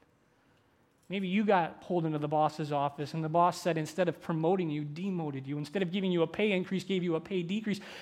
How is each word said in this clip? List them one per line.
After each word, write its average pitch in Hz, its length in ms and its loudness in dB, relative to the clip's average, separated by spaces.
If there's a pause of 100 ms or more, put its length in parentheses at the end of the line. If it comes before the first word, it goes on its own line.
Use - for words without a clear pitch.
(1120)
Maybe 190 180 -2
you 202 160 2
got 185 380 4
pulled 175 240 0
into 156 120 0
the 147 80 -2
boss's 151 460 0
office 143 400 -2
and 165 100 -4
the 156 60 -2
boss 170 320 4
said, 165 160 0
instead 165 320 0
of 156 140 -2
promoting 165 480 2
you, 147 140 -2
demoted 151 640 -4
you. 143 120 -4
Instead 147 240 -2
of 175 100 -2
giving 190 180 0
you 175 120 4
a 160 40 2
pay 208 260 0
increase, 185 300 0
gave 185 200 0
you 170 140 0
a 165 40 -2
pay 185 220 -4
decrease. 202 360 -2 (240)